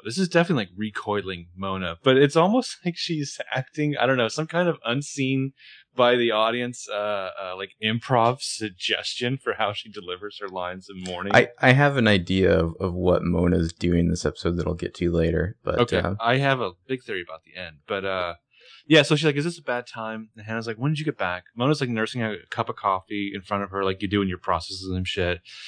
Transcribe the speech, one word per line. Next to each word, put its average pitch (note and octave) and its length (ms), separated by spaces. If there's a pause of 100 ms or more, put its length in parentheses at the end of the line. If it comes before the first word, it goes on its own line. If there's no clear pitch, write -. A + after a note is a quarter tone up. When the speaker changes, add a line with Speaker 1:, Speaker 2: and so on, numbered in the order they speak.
Speaker 1:
This A#2 140
is F#3+ 100
definitely, E3+ 360
like, F2 120
recoiling G2 800
Mona, F#2 460
but C3 140
it's C#3+ 200
almost G3+ 440
<laughs> - 40
like E3+ 120
she's D3+ 420 (160)
acting, D3+ 440
I A#2+ 80
don't C3 100
know, A#2 120
some D#3 180
kind F3 220
of E3 160
unseen C3+ 680 (420)
by B2 220
the A#2+ 140
audience, A#2 580
uh, G#2 420 (120)
uh, F#2 140
like, G2 160 (120)
improv A#2 560
suggestion - 960
for - 220
how G#2 160
she - 160
delivers F#2+ 500
her G2+ 80
lines F#2 400
in F#2+ 160
mourning. F#2 300
Speaker 2:
I, B2 140 (120)
I B2+ 120
have C#3 260
an A2+ 100
idea F#2 420
of, E2+ 300
of F#2 140
what F2+ 280
Mona's F2 520
doing F2 340
this E2 160
episode F2 320
that E2+ 100
I'll F2 60
get E2+ 240
to E2+ 140
later, E2 540
but, - 160
Speaker 1:
Okay, - 180
Speaker 2:
uh, F#2 200
Speaker 1:
I A#2 200
have C#3 220
a G2+ 100 (180)
big C3 140
theory G2 240
about D#2+ 180
the D#2 160
end, E2 160 (100)
but, G2 200
uh, F2+ 280 (540)
yeah, D3+ 140
so D3+ 120
she's D3 120
like, C#3+ 100
"Is C#3+ 80
this E3 160
a - 20
bad B2 240
time?" A2 500
And G#2+ 80
Hannah's A2+ 220
like, A2+ 100
"When C3 140
did D3+ 80
you D#3 60
get - 120
back?" F2+ 280 (100)
Mona's, C#3 260
like, C3 80
nursing A2+ 320
a A2 140 (160)
cup - 180
of - 60
coffee G2+ 580
in G2+ 80
front G2+ 220
of G2 80
her G2 140
like F#2+ 180
you G2+ 60
do G2+ 140
in G2 60
your F2+ 100
processes F#2 520
and F#2 160
shit. F2 340 (280)